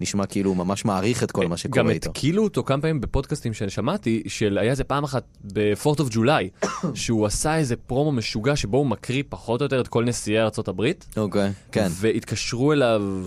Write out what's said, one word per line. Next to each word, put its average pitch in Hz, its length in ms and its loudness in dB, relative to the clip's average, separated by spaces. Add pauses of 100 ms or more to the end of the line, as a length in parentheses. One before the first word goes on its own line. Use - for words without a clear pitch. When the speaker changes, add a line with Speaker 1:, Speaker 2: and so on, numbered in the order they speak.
Speaker 1:
נשמע 98 240 -2
כאילו 98 240 0
הוא 92 80 2
ממש 92 280 -2
מעריך 110 380 0
את 104 80 -2
כל 92 160 0
מה 85 100 -2
שקורה 127 260 0
Speaker 2:
גם 113 60 2
Speaker 1:
איתו. 82 200 -2
Speaker 2:
התקילו 175 340 0
אותו 196 200 0
כמה 139 180 0
פעמים 160 200 0
בפודקאסטים 120 520 -4
ששמעתי, 113 760 -2
של, 101 340 0
היה 110 100 2
איזה 139 120 0
פעם 139 200 -2
אחת 131 200 -2 (300)
ב-Fourth 107 460 2
of 131 160 0
July, 113 580 2
<coughs> 156 200 -4
שהוא 107 320 2
עשה 151 320 0
איזה 127 180 0
פרומו 139 360 0
משוגע 120 440 0
שבו 120 220 0
הוא 143 100 4
מקריא 127 420 -2
פחות 117 320 -2
או 147 40 0
יותר 131 160 2
את - 60 -2
כל 117 160 2
נשיאי 113 380 0
ארצות 110 260 0
הברית. 104 380 -2 (120)
Speaker 1:
אוקיי, 101 340 2 (200)
כן. 107 200 2
Speaker 2:
והתקשרו 113 840 0
אליו 117 280 4 (260)